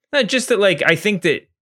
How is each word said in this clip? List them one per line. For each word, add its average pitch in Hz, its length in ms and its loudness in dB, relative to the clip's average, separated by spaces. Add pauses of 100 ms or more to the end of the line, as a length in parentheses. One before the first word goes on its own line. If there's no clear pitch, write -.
(120)
Not 269 160 0
just 254 220 -2
that, 214 100 2
like, 190 260 2
I 165 80 2
think 202 280 -4
that, 147 260 -2 (140)